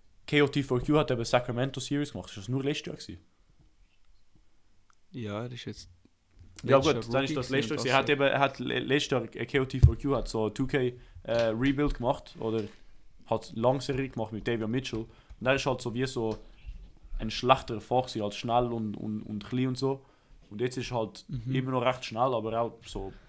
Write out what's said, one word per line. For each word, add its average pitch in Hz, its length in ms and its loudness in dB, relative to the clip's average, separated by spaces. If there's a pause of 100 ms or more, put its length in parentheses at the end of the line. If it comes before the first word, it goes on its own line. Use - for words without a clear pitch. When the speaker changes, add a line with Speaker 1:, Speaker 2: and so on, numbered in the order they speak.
(280)
Speaker 1:
K 147 160 6
O 139 40 6
T 143 140 0
four 127 180 0
Q 147 200 2
hat 147 100 2
eben 117 160 0
Sacramento 123 540 0
Series 143 320 -2
gemacht. - 180 -10
Ist - 80 -12
das 98 120 -10
nur 131 140 0
letztes 151 220 -2
Jahr - 120 -8
gewesen? - 200 -14 (1900)
Speaker 2:
Ja, 107 320 -6
das 123 100 -10
ist 120 120 -12
jetzt - 240 -12 (720)
Speaker 1:
Ja 135 140 6
Speaker 2:
letztes 135 180 4
Speaker 1:
gut, 113 100 -4
Speaker 2:
Jahr 117 80 -6
Speaker 1:
dann 135 100 2
ist 135 80 -2
Speaker 2:
Rookie 151 40 -2
Speaker 1:
das 131 120 -2
Speaker 2:
gewesen 135 220 0
Speaker 1:
letztes - 0 -
Jahr 151 80 -2
Speaker 2:
und - 0 -
Speaker 1:
gewesen. 117 120 -2
Er 127 80 6
hat 135 60 6
Speaker 2:
das 139 60 0
Speaker 1:
eben, 143 120 4
er 139 180 4
hat 139 200 2
le-, 123 200 -2
letztes 139 320 2
Jahr, 117 240 0
äh, 117 100 -4
K 139 160 2
O 131 40 2
T 127 140 -4
four 117 180 10
Q 139 180 0
hat 110 120 -2
so 110 220 0
two 131 180 -2
K, 127 260 0 (300)
äh, 110 100 -4 (140)
Rebuild 135 480 2
gemacht 123 440 -2
oder 113 240 -2 (640)
hat - 300 -2
Langserie 131 540 0
gemacht 110 240 -6
mit 101 140 -4
Davion 110 220 0
Mitchell. 113 360 -4 (340)
Und 117 80 -2
er 131 80 6
ist 135 100 -2
halt 131 160 0
so 113 120 -4
wie 127 120 0
so 113 320 -2 (840)
ein 113 120 -2
schlechterer 123 500 2
Fach 127 260 2
gewesen, - 160 -6
halt 104 120 -4
schnell 120 360 2
und, 110 260 -4
und, 107 260 -6
und 104 240 -8
klein 127 220 0
und 127 80 -4
so. 135 280 -2 (440)
Und 104 120 -8
jetzt 127 160 -2
ist 120 140 -8
er 123 60 -2
halt 110 300 -6
Speaker 2:
Mhm. 127 280 -4
Speaker 1:
immer 131 160 0
noch 127 140 2
recht 127 200 2
schnell, 123 280 0
aber 113 280 0
auch 117 240 -4
so 95 280 -8 (160)